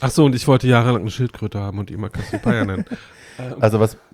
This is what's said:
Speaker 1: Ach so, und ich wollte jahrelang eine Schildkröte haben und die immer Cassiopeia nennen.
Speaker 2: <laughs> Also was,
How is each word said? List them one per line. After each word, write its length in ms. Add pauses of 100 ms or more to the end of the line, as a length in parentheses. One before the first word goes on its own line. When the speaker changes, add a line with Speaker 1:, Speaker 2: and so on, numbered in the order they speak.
Speaker 1:
Ach 100
so, 140
und 100
ich 140
wollte 180
jahrelang 360
eine 80
Schildkröte 500
haben 180
und 120
die 40
immer 140
Cassiopeia 560
nennen. 260
Speaker 2:
<laughs> 40 (680)
Also 200
was, 160 (180)